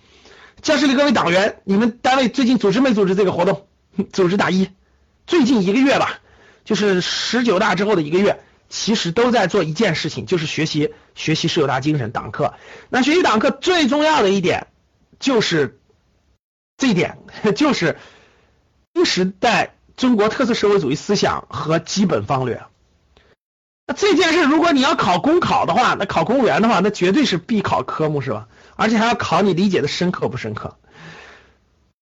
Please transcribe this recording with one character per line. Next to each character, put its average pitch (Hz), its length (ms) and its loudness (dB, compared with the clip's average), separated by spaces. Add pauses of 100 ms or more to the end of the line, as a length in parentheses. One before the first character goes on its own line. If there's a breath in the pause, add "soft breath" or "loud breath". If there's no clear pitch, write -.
(640 loud breath)
教 302 140 2
室 285 100 2
里 262 80 2
各 285 100 4
位 285 60 2
党 170 180 0
员， 185 340 0
你 196 140 0
们 226 240 0
单 254 160 2
位 262 100 2
最 269 180 0
近 247 120 4
组 196 140 2
织 220 100 2
没 262 140 2
组 202 100 2
织 185 80 0
这 202 100 2
个 185 80 2
活 175 140 0
动？ - 220 -2 (220)
<laughs> - 220 -6
组 185 160 2
织 180 80 0
打 175 140 0
一。 190 180 2 (600)
最 339 160 4
近 233 180 4
一 185 100 0
个 - 20 0
月 262 260 2
吧， - 200 -4 (460 soft breath)
就 - 80 -4
是 190 280 0
十 - 420 -4
九 220 160 2
大 - 160 0
之 196 100 -2
后 214 100 0
的 165 60 0
一 147 80 -6
个 170 80 0
月， 196 220 2 (280 soft breath)
其 - 280 -2
实 170 160 -4
都 233 180 2
在 226 160 2
做 185 160 0
一 156 120 -4
件 185 200 0
事 - 160 -4
情， 104 160 -10
就 175 140 -2
是 156 80 -4
学 151 180 -4
习， 151 300 -4 (180 loud breath)
学 156 220 -4
习 165 120 -4
十 160 120 -2
九 139 80 2
大 135 140 -2
精 151 180 -2
神， 110 120 -6
党 - 200 -10
课。 - 240 -4 (340 loud breath)
那 254 140 0
学 285 100 2
习 359 80 4
党 214 160 2
课 262 140 2
最 339 360 0
重 294 160 0
要 302 200 2
的 196 80 2
一 196 100 0
点 165 240 -2 (540)
就 254 200 2
是 151 400 -2 (1000)
这 269 100 0
一 226 80 2
点， - 240 -2 (180)
<laughs> 214 180 0
就 294 180 2
是 156 240 -2 (1000 loud breath)
新 339 100 2
时 185 200 0
代 190 520 -2 (220)
中 247 180 2
国 208 140 2
特 220 160 -2
色 226 80 -2
社 208 160 0
会 202 100 4
主 139 120 -2
义 143 40 -2
思 202 220 -2
想 87 320 -2
和 151 300 -4
基 190 260 -2
本 139 180 -2
方 131 220 -2
略。 117 180 -6 (1200 soft breath)
那 277 80 -8
这 403 200 2
件 330 160 2
事 349 120 2
如 294 180 2
果 339 100 2
你 277 80 2
要 285 160 0
考 180 240 0
公 330 200 2
考 214 260 0
的 - 80 -2
话， 196 240 2
那 190 80 -4
考 170 180 -2
公 226 160 0
务 240 60 2
员 160 160 2
的 226 80 2
话， 196 120 2
那 208 100 2
绝 185 200 0
对 277 140 2
是 190 120 -2
必 208 240 -2
考 - 220 -2
科 - 240 -4
目， 147 140 -2
是 127 100 -6
吧？ 107 160 -8 (280 soft breath)
而 214 140 0
且 226 80 2
还 220 100 2
要 233 80 0
考 - 260 0
你 202 120 2
理 190 160 0
解 170 120 0
的 151 60 -2
深 180 240 -2
刻 139 180 -6
不 123 80 -8
深 110 160 -8
刻。 - 240 -12 (1200 loud breath)